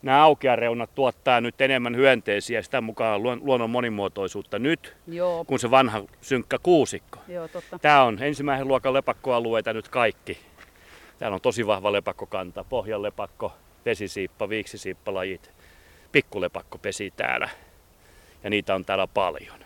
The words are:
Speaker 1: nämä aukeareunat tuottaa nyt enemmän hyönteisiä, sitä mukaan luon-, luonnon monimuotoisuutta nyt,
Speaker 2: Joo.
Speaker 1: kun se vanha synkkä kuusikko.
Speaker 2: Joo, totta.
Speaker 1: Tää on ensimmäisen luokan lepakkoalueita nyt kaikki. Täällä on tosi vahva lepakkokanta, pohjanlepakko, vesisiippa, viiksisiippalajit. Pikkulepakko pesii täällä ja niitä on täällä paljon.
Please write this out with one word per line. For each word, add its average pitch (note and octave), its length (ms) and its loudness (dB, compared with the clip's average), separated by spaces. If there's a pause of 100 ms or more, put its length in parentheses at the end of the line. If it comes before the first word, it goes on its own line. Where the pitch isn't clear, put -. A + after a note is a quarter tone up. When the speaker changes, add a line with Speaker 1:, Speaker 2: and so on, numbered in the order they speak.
Speaker 1:
nämä C#3 220 6
aukeareunat A#2+ 720 2
tuottaa B2+ 460 2
nyt A#2+ 200 -2
enemmän B2+ 340 0
hyönteisiä, A#2 640 2
sitä B2+ 200 -4
mukaan A2 420 -2
luon-, A#2+ 200 -4
luonnon A#2+ 260 2
monimuotoisuutta G#2 920 -4
nyt, D3+ 360 -2 (120)
Speaker 2:
Joo. E3+ 380 -4
Speaker 1:
kun C3 140 -2
se A#2 120 -2
vanha A#2+ 300 6 (200)
synkkä C3 420 -4
kuusikko. D3 640 2
Speaker 2:
Joo, F3 200 -12
totta. F3 320 -16
Speaker 1:
Tää D3 240 8
on A2+ 200 0
ensimmäisen C#3 440 -2
luokan C3 260 0
lepakkoalueita A#2 800 -2
nyt A2 140 -8
kaikki. A2 500 -2 (800)
Täällä G#2 160 -6
on F#2+ 60 -8
tosi A#2 260 -2
vahva G2+ 240 0
lepakkokanta, G2 720 -6
pohjanlepakko, G#2 920 -8 (320)
vesisiippa, G2+ 640 -6
viiksisiippalajit. F#2+ 1000 -8 (600)
Pikkulepakko F#2 680 -2
pesii G2 340 -8
täällä - 380 -4 (960)
ja G#2 60 -6
niitä G2+ 260 0
on F#2 100 -6
täällä F#2+ 220 0
paljon. F2+ 480 -4 (100)